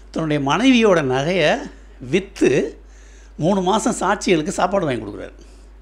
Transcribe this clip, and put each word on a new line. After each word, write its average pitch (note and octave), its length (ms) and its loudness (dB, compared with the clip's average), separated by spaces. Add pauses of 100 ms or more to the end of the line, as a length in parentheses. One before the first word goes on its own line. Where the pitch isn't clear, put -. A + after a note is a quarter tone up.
(120)
தன்னுடைய D3 380 -2
மனைவியோட G#3+ 520 4
நகையை D3+ 560 0 (420)
வித்து C#3+ 800 -2 (580)
மூணு F#3+ 240 0
மாசம் G3+ 380 0
சாட்சிகளுக்கு F#3 500 0
சாப்பாடு F#3+ 360 -2
வாங்கி B2 180 -4
கொடுக்குறாரு. G2+ 300 -12 (480)